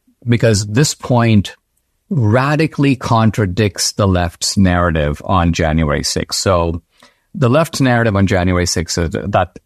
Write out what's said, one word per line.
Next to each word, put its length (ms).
because 420
this 260
point 600
radically 840
contradicts 960
the 160
left's 480
narrative 720
on 260
January 540
sixth. 340
So 420
the 140
left's 320
narrative 340
on 120
January 380
sixth 320
is 140
that 540